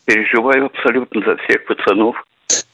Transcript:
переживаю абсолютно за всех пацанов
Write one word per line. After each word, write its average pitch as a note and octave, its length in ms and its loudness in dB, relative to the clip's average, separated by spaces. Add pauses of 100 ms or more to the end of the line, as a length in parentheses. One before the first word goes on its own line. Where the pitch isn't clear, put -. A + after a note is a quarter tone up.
переживаю A#2+ 600 2
абсолютно B2 540 -2
за F#2+ 220 0
всех - 220 0
пацанов G#2+ 500 0 (580)